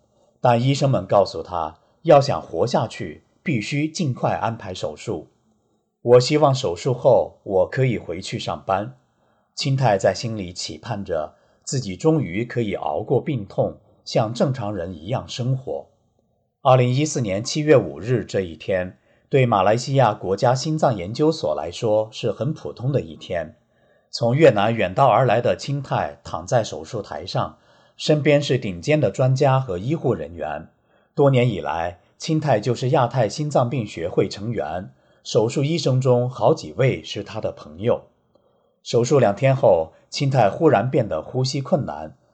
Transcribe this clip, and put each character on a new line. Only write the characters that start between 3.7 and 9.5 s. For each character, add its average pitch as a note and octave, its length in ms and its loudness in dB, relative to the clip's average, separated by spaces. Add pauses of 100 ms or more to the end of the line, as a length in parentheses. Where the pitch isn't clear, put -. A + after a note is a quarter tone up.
尽 D3+ 240 -4
快 G#2+ 240 -2
安 G#2+ 200 -4
排 F#2+ 160 -12
手 D#2 220 -8
术。 F2 320 -8 (720)
“我 A#2+ 200 8
希 D3+ 160 0
望 C#3+ 180 6
手 F#2 220 -2
术 C3 160 -2
后 G2+ 500 2
我 F#2 260 2
可 C3+ 140 -2
以 A#2+ 140 0
回 F2 240 -8
去 G#2+ 180 -8
上 E2+ 260 -6
班。” G#2 300 -4 (580)